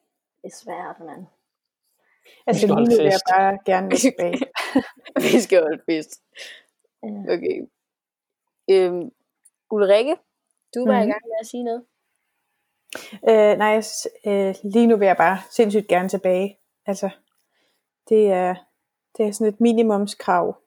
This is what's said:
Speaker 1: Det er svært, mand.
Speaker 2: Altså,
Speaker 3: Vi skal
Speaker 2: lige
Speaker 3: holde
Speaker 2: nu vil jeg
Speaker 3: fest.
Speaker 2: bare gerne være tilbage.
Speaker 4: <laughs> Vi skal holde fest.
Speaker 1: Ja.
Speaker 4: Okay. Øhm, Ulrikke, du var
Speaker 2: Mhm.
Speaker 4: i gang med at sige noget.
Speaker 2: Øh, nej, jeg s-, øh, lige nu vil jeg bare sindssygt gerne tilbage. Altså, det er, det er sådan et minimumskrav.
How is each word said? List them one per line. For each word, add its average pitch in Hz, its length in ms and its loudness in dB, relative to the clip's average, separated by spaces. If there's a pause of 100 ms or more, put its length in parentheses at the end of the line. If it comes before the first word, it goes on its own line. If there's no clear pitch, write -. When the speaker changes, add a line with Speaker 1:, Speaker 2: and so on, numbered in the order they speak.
(420)
Speaker 1:
Det 196 100 -18
er - 120 -20
svært, 175 420 -14
mand. 160 200 -20 (1200)
Speaker 2:
Altså, 214 200 0
Speaker 3:
Vi - 0 -
skal - 20 2
Speaker 2:
lige 196 60 2
Speaker 3:
holde 233 160 2
Speaker 2:
nu 233 60 4
vil 208 80 2
jeg 196 80 4
Speaker 3:
fest. 190 120 -2 (100)
Speaker 2:
bare 196 320 2
gerne 190 240 -2
være 180 80 -2
tilbage. 175 400 -2 (760)
Speaker 4:
<laughs> - 180 0
Vi 254 60 4
skal 185 220 2
holde 156 240 -4
fest. 156 360 -6 (800)
Speaker 1:
Ja. 220 60 -12 (260)
Speaker 4:
Okay. - 320 -6 (1040)
Øhm, 180 420 0 (580)
Ulrikke, 214 460 2 (580)
du 247 120 -4
var 208 140 4
Speaker 2:
Mhm. 208 80 0
Speaker 4:
i 208 40 -2
gang 214 140 -8
med 220 140 -8
at 226 60 -12
sige 247 180 -10
noget. 240 200 -8 (1400)
Speaker 2:
Øh, 214 300 4
nej, 214 100 0
jeg 214 160 0
s-, - 220 -10 (200)
øh, 196 360 -2
lige 220 240 2
nu 226 100 6
vil 196 100 2
jeg 180 100 4
bare 180 220 2 (120)
sindssygt 208 380 0
gerne 180 200 0
tilbage. 190 500 -2 (280)
Altså, 196 240 -6 (960)
det 214 240 4
er, 180 220 0 (600)
det 214 120 -2
er 202 40 -8
sådan 214 220 -2
et - 60 -6
minimumskrav. 208 960 0 (100)